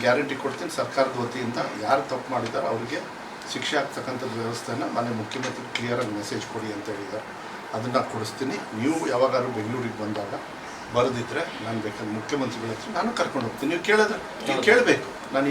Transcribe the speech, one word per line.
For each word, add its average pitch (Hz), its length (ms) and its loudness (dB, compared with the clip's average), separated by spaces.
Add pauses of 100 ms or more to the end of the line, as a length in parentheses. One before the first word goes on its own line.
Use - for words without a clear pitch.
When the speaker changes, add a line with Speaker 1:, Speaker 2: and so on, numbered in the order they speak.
Speaker 1:
ಗ್ಯಾರಂಟಿ 131 400 6
ಕೊಡ್ತೀನಿ. 131 340 -2
ಸರ್ಕಾರದ 127 440 4
ವತಿಯಿಂದ 117 360 -2 (260)
ಯಾರು 104 260 6
ತಪ್ಪು 123 240 -2
ಮಾಡಿದಾರೋ 117 400 0
ಅವ್ರಿಗೆ 120 240 -2 (540)
ಶಿಕ್ಷೆ 147 300 0
ಆಗ್ತಕ್ಕಂಥದ್ದು 123 580 -4
ವ್ಯವಸ್ಥೆನ 117 420 -2 (140)
ಮಾನ್ಯ 117 240 2
ಮುಖ್ಯಮಂತ್ರಿ 123 460 -4 (100)
ಕ್ಲಿಯರ್ 120 280 0
ಆಗಿ 107 140 -4
ಮೆಸೇಜ್ 104 260 -4 (100)
ಕೊಡಿ 110 140 -4 (100)
ಅಂತ 98 160 -8
ಹೇಳಿದ್ದಾರೆ, 101 300 -6 (540)
ಅದನ್ನ 123 240 2 (120)
ಕೊಡಿಸ್ತೀನಿ. 120 440 -2 (220)
ನೀವು 156 180 2 (160)
ಯಾವಾಗಾದ್ರೂ 123 460 4
ಬೆಂಗಳೂರಿಗೆ 113 420 -2
ಬಂದಾಗ 107 320 -4 (640)
ಬರೆದಿದ್ರೆ 123 480 2 (240)
ನಾನು 113 180 0
ಬೇಕಾದ್ರೆ 104 320 -4
ಮುಖ್ಯಮಂತ್ರಿಗಳ 113 560 -2
ಹತ್ರ - 240 -8
ನಾನು 220 140 2 (100)
ಕರ್ಕೊಂಡು 233 260 0
ಹೋಗ್ತೀನಿ. 139 260 -2
ನೀವು 170 180 -2
ಕೇಳಿದ್ರೆ 214 280 6 (220)
ನೀವು 135 160 0
Speaker 2:
ಹೌದು. - 100 2
Speaker 1:
ಕೇಳಬೇಕು, 233 400 8 (280)
ನಾನು 139 140 4